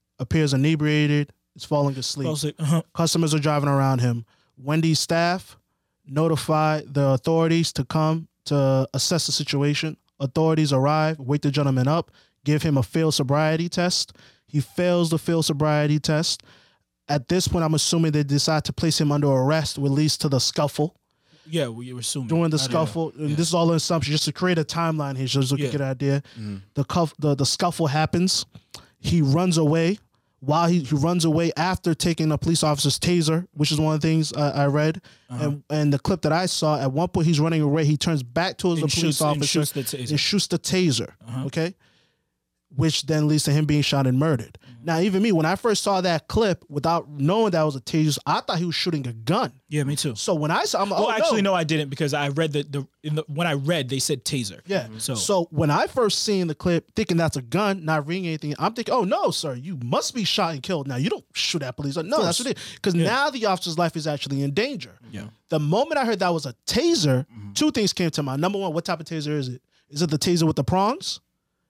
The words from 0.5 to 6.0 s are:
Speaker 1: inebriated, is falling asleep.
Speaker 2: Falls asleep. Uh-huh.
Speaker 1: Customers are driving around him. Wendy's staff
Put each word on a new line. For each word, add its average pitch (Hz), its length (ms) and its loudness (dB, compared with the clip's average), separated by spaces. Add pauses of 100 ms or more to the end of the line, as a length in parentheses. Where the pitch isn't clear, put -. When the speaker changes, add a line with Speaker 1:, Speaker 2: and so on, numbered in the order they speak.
Speaker 1:
inebriated, 147 760 2 (240)
is - 100 -18
falling 143 320 0
asleep. 131 280 -6
Speaker 2:
Falls 147 140 -2
asleep. 151 200 -4
Uh-huh. 160 220 2 (120)
Speaker 1:
Customers 160 420 2
are 156 40 2
driving 147 300 2
around 135 300 4
him. 120 260 0 (320)
Wendy's 156 420 2
staff 170 580 -2 (480)